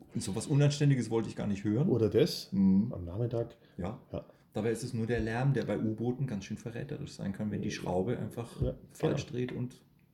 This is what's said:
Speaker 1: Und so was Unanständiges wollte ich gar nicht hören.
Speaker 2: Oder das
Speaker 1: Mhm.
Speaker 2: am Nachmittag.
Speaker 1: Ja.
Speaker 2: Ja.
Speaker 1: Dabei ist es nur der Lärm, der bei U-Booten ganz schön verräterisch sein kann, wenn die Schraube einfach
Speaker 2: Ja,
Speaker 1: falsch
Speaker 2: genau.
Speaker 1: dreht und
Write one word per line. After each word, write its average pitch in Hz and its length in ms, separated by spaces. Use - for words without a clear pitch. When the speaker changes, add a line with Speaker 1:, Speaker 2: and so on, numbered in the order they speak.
Speaker 1:
Und 110 80
so 95 140
was 110 120
Unanständiges 143 600
wollte 113 200
ich - 60
gar 113 120
nicht 101 160
hören. 110 260
Speaker 2:
Oder 110 200
das 120 420
Speaker 1:
Mhm. 95 420
Speaker 2:
am 87 120
Nachmittag. 113 500
Speaker 1:
Ja. 95 220
Speaker 2:
Ja. - 140
Speaker 1:
Dabei 110 180
ist 110 120
es 127 100
nur 113 140
der 117 120
Lärm, 120 340
der 113 100
bei 104 160
U-Booten 117 480
ganz 104 180
schön 107 120
verräterisch - 560
sein 101 200
kann, 107 180
wenn 104 100
die 107 100
Schraube 95 460
einfach - 440
Speaker 2:
Ja, 123 120
Speaker 1:
falsch - 360
Speaker 2:
genau. 117 100
Speaker 1:
dreht 123 140
und 123 240